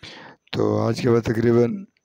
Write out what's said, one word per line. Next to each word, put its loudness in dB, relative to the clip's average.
तो 0
आज -2
के -2
बाद 4
तकरीबन 2